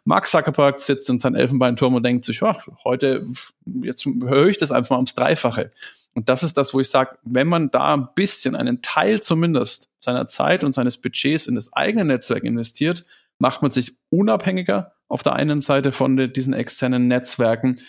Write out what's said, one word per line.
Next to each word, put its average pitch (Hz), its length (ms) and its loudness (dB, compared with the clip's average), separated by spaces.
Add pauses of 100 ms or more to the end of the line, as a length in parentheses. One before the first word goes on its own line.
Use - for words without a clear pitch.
Mark - 240 2
Zuckerberg 143 520 2
sitzt 135 300 -2
in 127 80 2
seinem 127 180 0
Elfenbeinturm 127 600 2
und 120 80 0
denkt 123 220 0
sich, - 160 -4
„Ja, 208 160 2 (260)
heute, 127 400 0 (580)
jetzt - 240 -8
höre 135 420 2
ich 202 100 2
das 143 140 0
einfach 123 200 0
mal 127 60 4
ums 127 180 -2
Dreifache.“ 123 560 0 (420)
Und 113 140 -4
das 127 160 2
ist 160 140 -2
das, 139 160 0
wo 135 80 2
ich - 80 0
sag, 131 340 0
wenn 127 240 0
man 165 240 2
da 139 220 2
ein 135 220 0
bisschen, 180 400 -2
einen 123 260 -2
Teil 202 400 0
zumindest 160 760 0
seiner 123 280 -2
Zeit - 400 0
und 135 80 0
seines 123 260 -2
Budgets 143 480 -2
in 123 80 -2
das 113 160 -8
eigene 208 320 0
Netzwerk 127 400 -2
investiert, 117 640 -4 (340)
macht 127 220 0
man 143 100 2
sich 123 220 -4 (160)
unabhängiger 190 840 0 (160)
auf - 160 -6
der 151 100 0
einen 147 280 0
Seite 139 320 0
von 131 240 0
de-, 131 100 2
diesen 131 260 -2
externen 123 540 0
Netzwerken 123 800 0